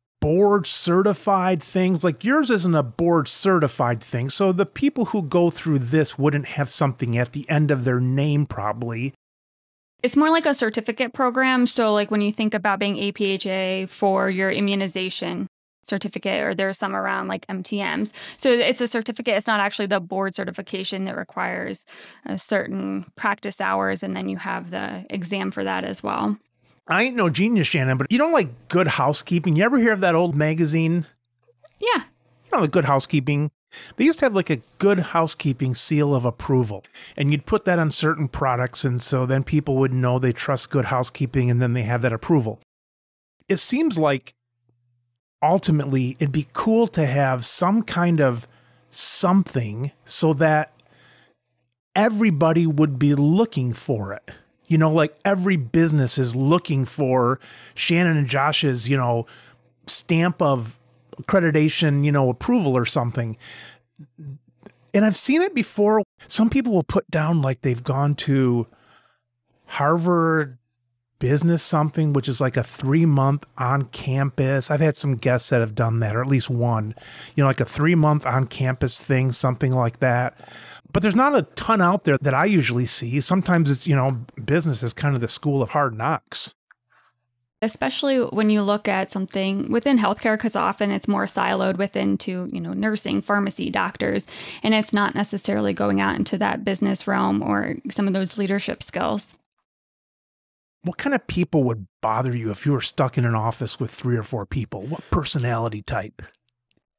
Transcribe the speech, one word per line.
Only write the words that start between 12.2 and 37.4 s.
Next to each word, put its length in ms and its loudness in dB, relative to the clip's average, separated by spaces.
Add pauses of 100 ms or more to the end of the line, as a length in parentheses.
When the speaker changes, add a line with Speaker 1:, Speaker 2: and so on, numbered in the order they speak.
Speaker 2:
you 100 0
think 240 -2
about 240 -2
being 180 -2
A 140 -4
P 140 -4
H 200 -2
A 400 -4
for 460 0
your 180 -2
immunization 960 -4 (380)
certificate, 600 -4
or 100 -2
there's 240 -4
some 180 -6
around, 320 -4
like, 220 -8
M 140 -8
T 200 -6
Ms. 300 -4 (240)
So 140 2
it's 300 2
a 60 -2
certificate. 480 -4
It's 120 -4
not 120 0
actually 280 -2
the 120 0
board 360 -6
certification 680 -8
that 120 -8
requires 680 -8 (360)
a 140 -8
certain 800 -4
practice 440 -6
hours, 440 -2
and 120 -6
then 140 -6
you 80 -6
have 320 -10
the 400 -10
exam 400 -6
for 140 -8
that 200 -4
as 200 -10
well. 340 -4 (500)
Speaker 1:
I 160 2
ain't 120 -2
no 140 4
genius, 380 2
Shannon, 300 2
but 140 -2
you 80 4
know, 100 4
like, 200 2 (180)
Good 200 2
Housekeeping? 680 0
You 80 4
ever 160 4
hear 120 4
of 100 0
that 120 2
old 220 2
magazine? 720 0 (720)
Speaker 2:
Yeah. 240 0 (420)
Speaker 1:
You 80 -8
know, 80 2
the 60 2
Good 180 2
Housekeeping? 640 0 (460)
They 100 2
used 140 2
to 60 2
have, 100 2
like, 160 0
a 100 0 (160)
Good 220 4
Housekeeping 720 0
seal 400 0
of 120 0
approval, 580 0 (340)
and 140 2
you'd 160 0